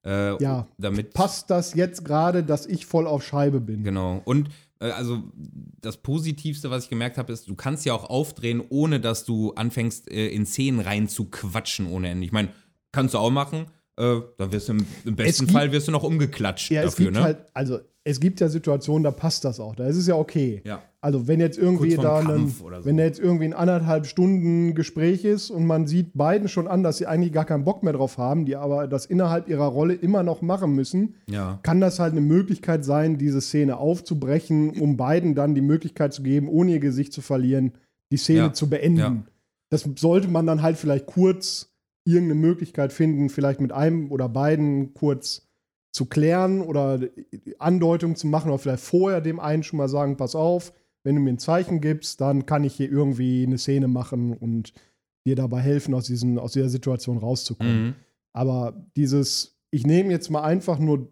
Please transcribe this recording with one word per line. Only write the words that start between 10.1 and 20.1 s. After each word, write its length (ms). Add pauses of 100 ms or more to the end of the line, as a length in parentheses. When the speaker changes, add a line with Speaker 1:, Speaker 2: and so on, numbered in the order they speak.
Speaker 1:
äh, 180
in 180
Szenen 340
reinzuquatschen 1040
ohne 220
Ende. 160
Ich 80
meine, 160 (420)
kannst 220
du 60
auch 120
machen, 360 (280)
äh, 200 (220)
da 140
wirst 160
du 60
im, 120 (200)
im 100
besten 140
Speaker 2:
Es 100
gibt 120
Speaker 1:
Fall 200
wirst 160
du 60
noch 100
umgeklatscht 680
Speaker 2:
Ja, 100
es 100
Speaker 1:
dafür, 140
Speaker 2:
gibt 120
Speaker 1:
ne? 60
Speaker 2:
halt, 140 (160)
also 260 (260)
es 140
gibt 220
ja 80
Situationen, 540
da 80
passt 340
das 160
auch, 140
da 100
ist 100
es 120
ja 80